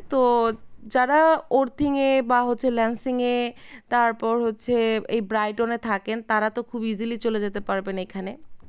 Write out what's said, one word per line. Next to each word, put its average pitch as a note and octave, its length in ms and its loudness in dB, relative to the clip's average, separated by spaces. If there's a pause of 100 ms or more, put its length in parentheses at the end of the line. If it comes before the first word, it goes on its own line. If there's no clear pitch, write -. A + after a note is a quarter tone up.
তো A#3+ 440 4 (340)
যারা D4 640 4
অর্থিংয়ে C4+ 720 2
বা B3 220 2
হচ্ছে B3 280 0
ল্যান্সিংয়ে, A#3+ 840 0 (360)
তারপর A#3 520 0
হচ্ছে A3+ 640 0
এই A#3 140 0
ব্রাইটনে G#3+ 560 -2
থাকেন, A3 440 -4
তারা G#3+ 280 0
তো A#3 140 -6
খুব A#3 220 -6
ইজিলি A3+ 320 -4
চলে A3 220 -2
যেতে G3+ 200 -4
পারবেন, G3 380 -4
এখানে F#3+ 400 -8 (320)